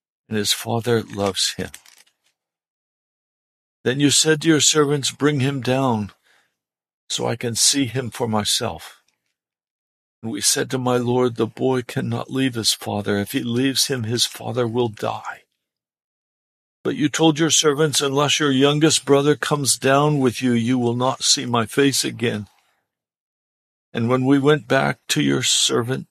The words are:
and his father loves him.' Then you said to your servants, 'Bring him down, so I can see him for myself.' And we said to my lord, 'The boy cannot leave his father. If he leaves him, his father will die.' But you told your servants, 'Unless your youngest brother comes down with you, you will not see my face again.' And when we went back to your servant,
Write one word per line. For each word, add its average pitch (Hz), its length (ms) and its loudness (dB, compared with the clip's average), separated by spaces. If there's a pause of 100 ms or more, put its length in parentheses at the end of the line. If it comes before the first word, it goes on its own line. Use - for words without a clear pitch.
(280)
and 110 80 -4
his 104 160 -2
father 113 500 0
loves 101 520 -2
him.' 85 180 -8 (2000)
Then 123 140 -2
you 143 120 4
said 156 320 2
to 160 60 2
your 151 120 4
servants, 143 500 2
'Bring 143 300 0
him 135 200 -2
down, 120 520 0 (1000)
so 123 160 -4
I 120 80 -2
can 117 220 -6
see 139 300 2
him 117 240 -6
for 120 180 -4
myself.' 107 760 -4 (1200)
And 113 80 -8
we 117 100 -8
said 131 300 -2
to 131 80 -2
my 123 200 0
lord, 123 360 0
'The 117 140 -2
boy 131 340 -2
cannot 117 480 -6
leave 131 240 -2
his 110 180 -2
father. 104 460 -4
If 101 140 -4
he 131 100 -2
leaves 123 460 -2
him, 127 160 -4
his 113 200 -2
father 117 440 -4
will 120 200 -2
die.' 110 540 -8 (1400)
But 127 120 -4
you 147 120 -2
told 160 300 2
your 160 120 2
servants, 147 500 2
'Unless 139 400 0
your 147 100 2
youngest 143 540 4
brother 139 320 4
comes 143 420 -2
down 143 420 4
with 127 220 0
you, 127 100 2
you 117 260 2
will 120 180 0
not 127 280 -2
see 139 200 0
my 117 220 0
face 139 380 2
again.' 113 440 -4 (1400)
And 120 160 -2
when 127 160 2
we 139 140 4
went 139 300 2
back 135 400 0
to 151 140 0
your 139 200 0
servant, 127 680 -2